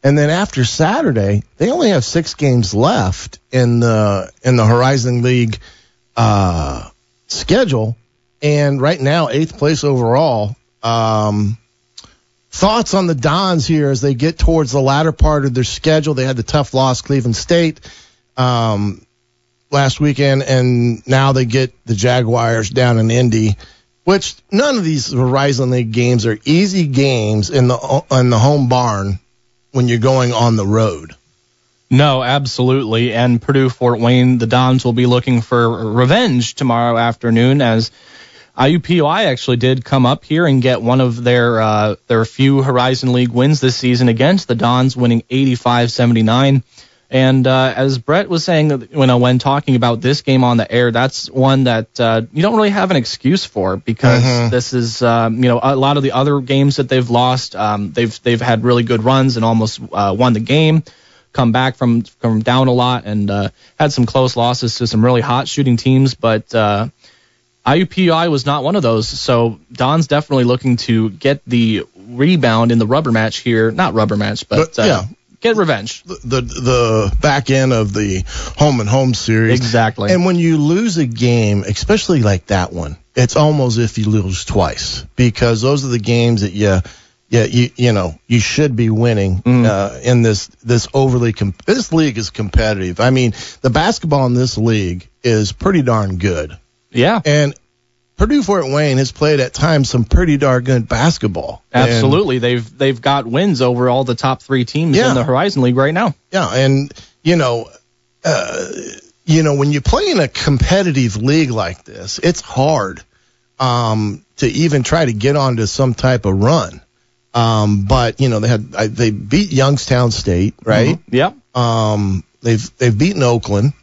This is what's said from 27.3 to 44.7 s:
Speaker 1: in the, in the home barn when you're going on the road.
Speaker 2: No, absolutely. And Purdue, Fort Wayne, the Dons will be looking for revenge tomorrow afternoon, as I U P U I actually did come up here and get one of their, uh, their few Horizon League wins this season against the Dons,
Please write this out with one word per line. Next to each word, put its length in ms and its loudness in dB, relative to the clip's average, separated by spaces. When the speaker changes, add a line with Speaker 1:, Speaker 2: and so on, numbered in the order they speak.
Speaker 1:
in 180 2
the, 420 -2
in 200 2
the 100 2
home 300 2
barn 500 -2
when 180 0
you're 100 0
going 320 2
on 240 0
the 100 -2
road. 480 -2
Speaker 2:
No, 320 2
absolutely. 880 0
And 280 2
Purdue, 280 2
Fort 300 0
Wayne, 380 4
the 100 -2
Dons 380 2
will 80 0
be 120 2
looking 360 2
for 500 -2
revenge 640 2
tomorrow 420 0
afternoon, 640 2
as 300 0
I 120 0
U 120 2
P 160 -2
U 100 2
I 200 0
actually 320 -2
did 280 0
come 200 2
up 200 -2
here 200 0
and 160 2
get 200 0
one 200 2
of 220 -2
their, 380 2
uh, 340 0
their 180 2
few 360 0
Horizon 520 0
League 180 0
wins 300 2
this 140 0
season 340 0
against 380 0
the 80 0
Dons, 420 0